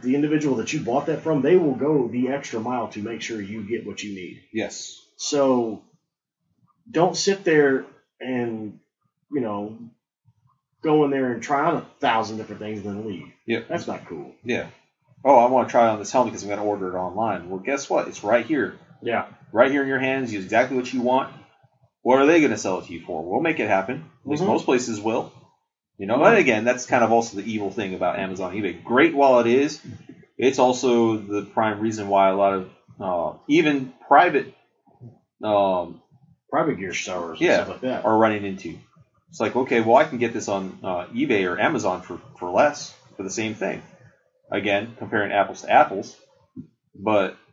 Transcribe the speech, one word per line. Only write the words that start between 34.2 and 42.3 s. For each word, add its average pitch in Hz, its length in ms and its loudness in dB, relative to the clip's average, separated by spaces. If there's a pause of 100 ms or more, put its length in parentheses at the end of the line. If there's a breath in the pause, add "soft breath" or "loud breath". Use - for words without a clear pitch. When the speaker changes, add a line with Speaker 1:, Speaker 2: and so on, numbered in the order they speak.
Speaker 2:
um, 95 580 0 (500)
Speaker 1:
Private 147 280 0
gear 90 160 -8
stores 87 460 -8
and 170 80 2
Speaker 2:
yeah, 139 80 4
Speaker 1:
stuff - 120 -2
like 92 120 -12
that. 127 240 -4
Speaker 2:
are 110 120 4
running 107 280 4
into. 92 340 -10 (520)
It's - 100 -10
like, 110 160 -2
"Okay, 123 240 2
well, 113 160 4
I 151 80 6
can 147 140 -6
get 117 140 -2
this 113 160 -8
on, 95 340 -4
uh, 90 240 -6
eBay 117 440 0
or 87 100 -4
Amazon 101 400 0
for, 85 180 -14 (200)